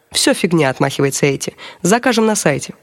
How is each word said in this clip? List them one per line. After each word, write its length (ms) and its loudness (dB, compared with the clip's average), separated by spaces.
«Все 240 2
фигня», 360 2
отмахивается 560 -2
Эти. 280 -4
«Закажем 440 2
на 80 2
сайте. 480 -2